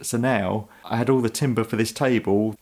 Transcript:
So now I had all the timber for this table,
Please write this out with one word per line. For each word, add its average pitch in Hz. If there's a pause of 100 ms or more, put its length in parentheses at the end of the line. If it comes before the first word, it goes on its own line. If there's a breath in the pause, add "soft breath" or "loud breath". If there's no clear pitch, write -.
So -
now 107 (160 loud breath)
I -
had 120
all 131
the 117
timber 117
for 117
this 110
table, 107